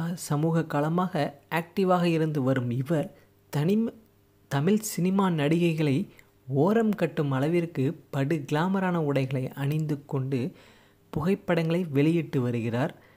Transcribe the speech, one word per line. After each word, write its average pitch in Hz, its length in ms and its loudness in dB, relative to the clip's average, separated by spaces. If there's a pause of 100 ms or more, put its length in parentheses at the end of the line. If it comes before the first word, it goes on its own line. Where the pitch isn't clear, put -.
(140)
சமூக 160 520 0
காலமாக 156 840 -2
ஆக்டிவாக 175 540 0
இருந்து 160 380 0
வரும் 127 300 0
இவர் 135 440 -2 (400)
தனிம-, 208 380 0 (540)
தமிழ் 160 300 2
சினிமா 190 520 0
நடிகைகளை 160 800 2 (400)
ஓரம் 202 480 2
கட்டும் 151 360 -2
அளவிற்கு 160 680 0 (100)
படு 143 420 -2
கிளாமரான 180 440 0
உடைகளை 139 540 -2
அணிந்து 147 560 -4
கொண்டு 135 460 -2 (580)
புகைப்படங்களை 165 760 0
வெளியிட்டு 143 580 2
வருகிறார் 120 540 -2 (200)